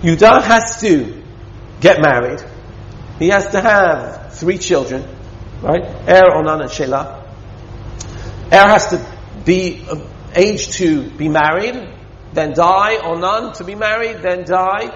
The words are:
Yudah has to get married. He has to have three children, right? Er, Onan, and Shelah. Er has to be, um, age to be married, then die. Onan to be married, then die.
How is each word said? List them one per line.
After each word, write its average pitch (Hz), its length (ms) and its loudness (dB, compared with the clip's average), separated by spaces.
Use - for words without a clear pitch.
Yudah 202 400 6
has - 400 2
to 151 420 0
get 160 220 6
married. 131 420 2
He 165 100 2
has 196 220 2
to 196 100 0
have 190 720 0
three 185 240 -2
children, 135 500 -2
right? 160 220 -2
Er, 185 280 8
Onan, 156 260 0
and 131 80 -8
Shelah. 139 540 -6
Er 196 160 8
has 208 220 4
to - 160 -4
be, 180 440 0
um, 156 180 -10
age 196 420 0
to 160 320 0
be 151 200 -4
married, 160 460 0
then 156 200 -2
die. 190 440 2
Onan 185 560 -4
to 180 100 -14
be 190 100 -12
married, 220 480 -4
then 180 220 -4
die. 190 520 -2